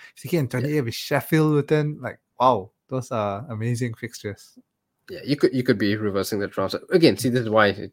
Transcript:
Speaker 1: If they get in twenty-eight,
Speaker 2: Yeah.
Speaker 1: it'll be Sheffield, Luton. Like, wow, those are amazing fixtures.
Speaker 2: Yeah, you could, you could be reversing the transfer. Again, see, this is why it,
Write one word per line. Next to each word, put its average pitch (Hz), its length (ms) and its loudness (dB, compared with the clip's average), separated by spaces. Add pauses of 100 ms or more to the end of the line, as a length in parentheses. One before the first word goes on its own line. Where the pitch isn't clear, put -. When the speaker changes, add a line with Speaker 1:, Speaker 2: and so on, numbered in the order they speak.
(160)
Speaker 1:
If - 60 -20
they 131 80 -10
get 170 100 0
in 127 80 -2
twenty-eight, 127 240 -2
Speaker 2:
Yeah. 151 60 2
Speaker 1:
it'll 127 80 0
be 110 60 -4
Sheffield, 151 600 0
Luton. 151 480 0
Like, 120 180 -10 (220)
wow, 120 300 2 (180)
those 127 240 -6
are 107 380 -2
amazing 117 440 -4
fixtures. - 640 -12 (520)
Speaker 2:
Yeah, 90 140 -12
you 139 120 0
could, - 180 2
you 127 80 0
could 120 160 2
be 101 160 2
reversing 101 460 -2
the 98 80 -4
transfer. 95 320 -4 (100)
Again, 160 260 6
see, 131 120 -2
this 123 140 0
is 110 80 -4
why 107 180 6
it, 98 240 -4